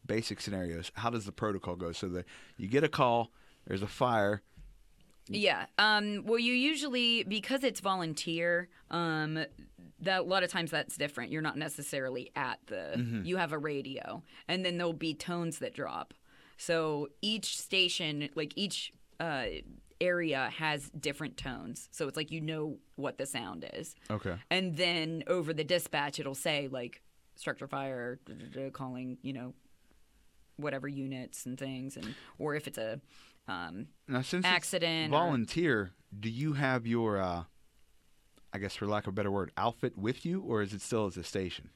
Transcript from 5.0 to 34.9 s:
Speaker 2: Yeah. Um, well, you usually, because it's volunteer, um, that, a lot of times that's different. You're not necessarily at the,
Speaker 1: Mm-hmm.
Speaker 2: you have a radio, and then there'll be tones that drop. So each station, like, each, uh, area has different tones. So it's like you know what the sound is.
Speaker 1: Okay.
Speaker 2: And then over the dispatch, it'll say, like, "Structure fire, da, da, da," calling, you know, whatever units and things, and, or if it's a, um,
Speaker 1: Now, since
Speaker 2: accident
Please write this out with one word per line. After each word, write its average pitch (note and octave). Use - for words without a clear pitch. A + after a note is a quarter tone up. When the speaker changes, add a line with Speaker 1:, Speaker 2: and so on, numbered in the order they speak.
Speaker 2:
Yeah. F#3+
Um, G#3
well, A#3
you A#3+
usually, B3
because A#3+
it's -
volunteer, F3
um, D#3
that, F#3
a -
lot F#3+
of F3
times E3
that's -
different. C#3+
You're D#3
not D#3
necessarily C3+
at C3
the, F2+
Speaker 1:
Mm-hmm. A2+
Speaker 2:
you F3
have E3
a D3+
radio, C#3
and F#3
then F3
there'll F3
be D#3
tones E3+
that A#2+
drop. E2+
So D#3
each G#3+
station, E3+
like, D3+
each, -
uh, C#3+
area E3
has D3+
different C#3+
tones. -
So D3
it's -
like D#3
you D#3+
know D#3
what C#3
the C3+
sound F#2+
is. -
Speaker 1:
Okay. G2
Speaker 2:
And F3+
then E3
over E3
the D3+
dispatch, D3
it'll C#3
say, C#3+
like, B2
"Structure C3+
fire, C3
da, -
da, -
da," C3+
calling, B2+
you C#3
know, B2+
whatever C#3+
units C3+
and B2+
things, C3+
and, A2
or D3
if D3
it's C#3
a, A2
um, F2+
Speaker 1:
Now, B2
since F3+
Speaker 2:
accident E3